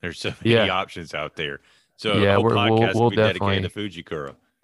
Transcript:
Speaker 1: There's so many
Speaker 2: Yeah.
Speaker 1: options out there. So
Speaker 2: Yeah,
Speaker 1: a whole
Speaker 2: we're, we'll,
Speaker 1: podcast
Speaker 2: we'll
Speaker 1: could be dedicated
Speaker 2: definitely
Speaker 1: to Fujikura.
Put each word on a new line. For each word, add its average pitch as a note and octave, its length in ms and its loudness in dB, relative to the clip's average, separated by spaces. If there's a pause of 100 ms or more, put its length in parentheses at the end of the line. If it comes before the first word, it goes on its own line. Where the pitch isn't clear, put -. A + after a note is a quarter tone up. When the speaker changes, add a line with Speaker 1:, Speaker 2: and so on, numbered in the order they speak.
Speaker 1:
There's E2+ 160 -10
so - 140 -6 (100)
many A2+ 140 4
Speaker 2:
Yeah. G#2+ 140 2
Speaker 1:
options F#2 440 -6
out D2+ 220 -8
there. C#2+ 240 -8 (360)
So G#2 220 -2
Speaker 2:
Yeah, G2+ 140 4
Speaker 1:
a - 20 4
whole A2+ 100 4
Speaker 2:
we're, A2+ 100 2
we'll, A#2 240 2
Speaker 1:
podcast A2+ 160 2
Speaker 2:
we'll A#2 160 4
Speaker 1:
could G2+ 60 -2
be A2 60 4
dedicated G2 400 0
Speaker 2:
definitely G2+ 280 -8
Speaker 1:
to E2+ 120 -16
Fujikura. C#2+ 320 -10 (300)